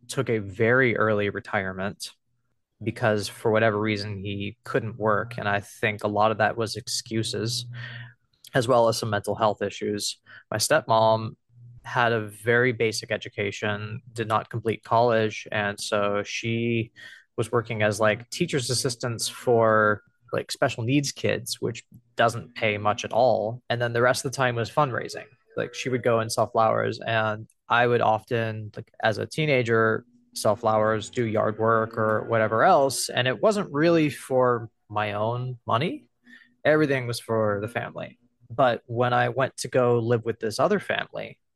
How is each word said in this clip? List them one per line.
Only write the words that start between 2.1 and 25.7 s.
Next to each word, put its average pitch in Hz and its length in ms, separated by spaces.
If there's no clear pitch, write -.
because 107 440
for - 240
whatever 107 280
reason, 104 400
he 101 440
couldn't 113 340
work. 104 400
And 104 100
I 101 140
think 104 420
a 107 40
lot 104 240
of 104 80
that 110 180
was 110 180
excuses, 110 880
as 123 140
well 120 220
as 117 80
some 113 120
mental 101 260
health 107 260
issues. 104 580
My 110 60
stepmom 113 760
had 120 280
a 107 160
very 120 460
basic 113 380
education, 104 920
did 113 160
not 107 220
complete 113 340
college. 113 680
And 104 280
so 101 440
she 117 680
was 117 140
working 110 300
as, 104 180
like, 107 300
teacher's 156 400
assistants 120 580
for, 110 760
like, 110 200
special 123 320
needs 135 280
kids, - 480
which 117 240
doesn't 117 380
pay 104 240
much 104 280
at - 80
all. 113 560
And 120 120
then 117 120
the 117 80
rest 120 220
of 135 80
the - 40
time 123 200
was 113 140
fundraising. - 560
Like, 113 200